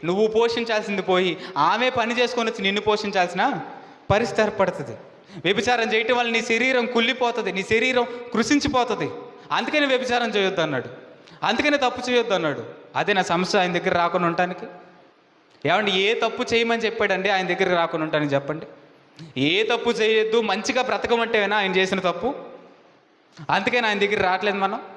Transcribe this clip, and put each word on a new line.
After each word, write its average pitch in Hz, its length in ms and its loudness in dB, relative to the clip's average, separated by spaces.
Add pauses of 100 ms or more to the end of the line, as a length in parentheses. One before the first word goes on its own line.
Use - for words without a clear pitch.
నువ్వు 196 220 2
పోషించాల్సింది 220 720 0
పోయి 185 360 2 (200)
ఆమె 202 320 2
పని 233 300 -2
చేసుకొని 233 300 0
వచ్చి 220 140 -8
నిన్ను 202 180 0
పోషించాల్సిన 202 800 0 (500)
పరిస్థితి 226 300 2
ఏర్పడుతుంది. 180 540 -2 (480)
వ్యభిచారం 220 500 2
చేయటం 226 240 2
వల్ల 240 140 0
నీ 226 100 2
శరీరం 240 440 2
కుళ్ళిపోతుంది, 233 640 0
నీ 185 120 -4
శరీరం 240 420 2 (280)
కృషించిపోతుంది. 240 760 2 (420)
అందుకని 240 340 0
వ్యభిచారం 240 440 0
చేయొద్దు 196 320 0
అన్నాడు, 143 280 -2 (540)
అందుకనే 262 340 2
తప్పు 247 320 -2
చేయొద్దు 233 240 2
అన్నాడు. 143 500 -4 (120)
అదే 165 180 0
నా - 80 2
సమస్య 185 380 2
ఆయన 180 140 2
దగ్గర 175 200 0
రాకుండా 175 340 2
ఉండటానికి. 180 380 -2 (1000)
ఏమండి, 202 260 2
ఏ 196 220 2
తప్పు 233 300 -2 (100)
చేయమని 233 280 2
చెప్పాడండి 202 480 0
ఆయన 185 180 2
దగ్గర 180 280 2
రాకుండా 165 280 0
ఉండటానికి 151 300 0
చెప్పండి? 151 320 -4 (720)
ఏ 165 260 2
తప్పు 233 260 0
చేయొద్దు, 220 520 2
మంచిగా 220 400 -2
బ్రతకమంటేనా 220 760 0
ఆయన 190 180 0
చేసిన 190 240 2
తప్పు? 185 340 -2 (1160)
అందుకని 226 380 0
ఆయన 208 120 0
దగ్గర 202 240 2
రావట్లేదు 196 340 0
మనం. 196 240 -2 (160)